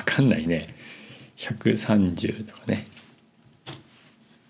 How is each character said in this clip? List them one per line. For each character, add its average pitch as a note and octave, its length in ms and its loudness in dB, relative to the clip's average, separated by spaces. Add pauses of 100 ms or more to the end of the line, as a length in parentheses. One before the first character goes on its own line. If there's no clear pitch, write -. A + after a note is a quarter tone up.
か - 180 2
ん C3+ 60 6
な F#2 80 4
い D#2+ 100 -4
ね。 E2+ 200 0 (720)
百 A2 400 -2
三 G2+ 380 2
十 A2 140 -2
と - 260 -8
か - 120 -20
ね。 - 180 -2 (1700)